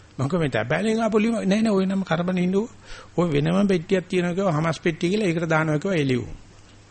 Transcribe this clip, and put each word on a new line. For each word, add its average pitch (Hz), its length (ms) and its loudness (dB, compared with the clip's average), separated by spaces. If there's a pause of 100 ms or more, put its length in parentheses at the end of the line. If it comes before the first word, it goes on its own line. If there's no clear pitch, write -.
(120)
මම - 120 -4
කිව්වා 165 160 -2
"මේ 151 80 0
තැබෑලෙන් 165 520 0
ආපු 220 180 0
ලියුම 226 180 2
නෑ 196 240 2
නෑ 220 120 2
ඔය 190 140 2
නම් 190 160 -2
කරබන 175 360 -2
ඉන්නු. 185 240 2 (500)
ඔය 175 160 0
වෙනම 165 380 2
පෙට්ටියක් 185 400 0
තියෙනවා" 175 280 0
කිව්වා. 190 200 0
"හමස් 160 260 0
පෙට්ටිය" 170 300 -2
කියලා 208 180 0
ඒකට 165 180 0
දානවා 160 320 2
කිව්වා 165 200 0
ඒ 143 80 2
ලියුම. 123 240 0 (600)